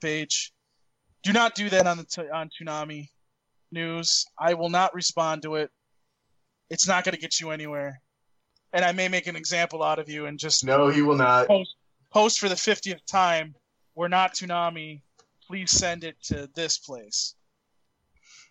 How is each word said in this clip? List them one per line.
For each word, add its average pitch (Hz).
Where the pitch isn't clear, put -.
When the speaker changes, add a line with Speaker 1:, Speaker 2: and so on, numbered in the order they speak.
Speaker 1:
page. 156
Do 196
not 226
do 208
that 185
on 175
the 165
t-, 165
on 160
Toonami 151
News. 165
I 165
will 170
not 180
respond 160
to 156
it. 151
It's 165
not 180
gonna 180
get 160
you 160
anywhere. 147
And 175
I 175
may 185
make 185
an 170
example 165
out 156
of 151
you 151
and 147
just 147
Speaker 2:
No, 139
he 147
will 147
not. 123
Speaker 1:
post, 190
post 214
for 208
the 180
fiftieth 196
time, 165
"We're 170
not 185
Toonami. 170
Please 185
send 170
it 160
to 143
this 160
place." 117